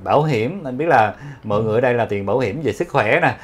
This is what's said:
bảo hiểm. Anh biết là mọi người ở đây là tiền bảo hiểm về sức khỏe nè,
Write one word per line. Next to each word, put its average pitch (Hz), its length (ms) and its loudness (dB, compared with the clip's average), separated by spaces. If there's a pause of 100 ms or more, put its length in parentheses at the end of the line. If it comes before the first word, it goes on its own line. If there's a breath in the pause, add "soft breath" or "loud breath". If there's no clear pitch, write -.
bảo 107 200 2
hiểm. 151 420 -2
Anh 127 120 -8
biết 147 100 -4
là 110 260 4 (300 loud breath)
mọi 107 200 0
người 107 120 -2
ở 107 60 4
đây 123 120 2
là 120 120 0
tiền 101 200 -4
bảo 101 140 0
hiểm 127 240 -2
về 110 100 0
sức 170 160 -4
khỏe 127 320 2
nè, 135 220 0